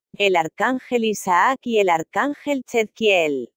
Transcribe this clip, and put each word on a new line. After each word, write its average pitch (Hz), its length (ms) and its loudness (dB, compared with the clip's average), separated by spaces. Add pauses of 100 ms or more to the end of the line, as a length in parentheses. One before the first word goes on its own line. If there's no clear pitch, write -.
(160)
el 196 200 2
arcángel 233 680 -2
Isaac 208 580 0
y 226 160 0
el 196 100 4
arcángel 247 760 -2
Chedkiel. 185 920 0